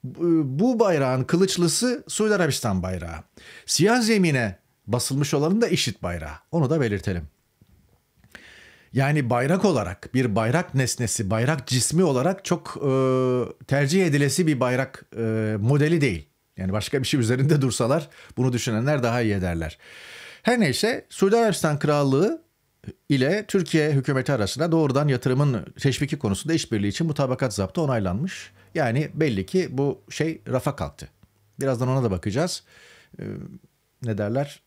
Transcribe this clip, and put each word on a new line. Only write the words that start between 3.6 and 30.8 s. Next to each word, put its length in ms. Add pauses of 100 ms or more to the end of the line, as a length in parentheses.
Siyah 360
zemine 560 (280)
basılmış 480
olanın 260
da 80
işit 340
bayrağı. 340 (160)
Onu 180
da 100
belirtelim. 480 (1600)
Yani 380
bayrak 340
olarak, 500
bir 220
bayrak 380
nesnesi, 560
bayrak 360
cismi 380
olarak 400
çok, 320
e, 140 (760)
tercih 400
edilesi 400
bir 140
bayrak, 440 (120)
e, 440
modeli 400
değil. 280 (280)
Yani 160
başka 300
bir 40
şey 140
üzerinde 420
dursalar 460 (280)
bunu 160
düşünenler 500
daha 180
iyi 140
ederler. 440 (640)
Her 180
neyse, 500
Suudi 260
Arabistan 420
Krallığı 640 (680)
ile 400
Türkiye 440
hükümeti 400
arasında 400
doğrudan 360
yatırımın 580 (140)
teşviki 380
konusunda 360
işbirliği 340
için 180
mutabakat 480
zaptı 260
onaylanmış. 720 (220)
Yani 400
belli 320
ki 240
bu 400
şey 380
rafa 280
kalktı. 320 (520)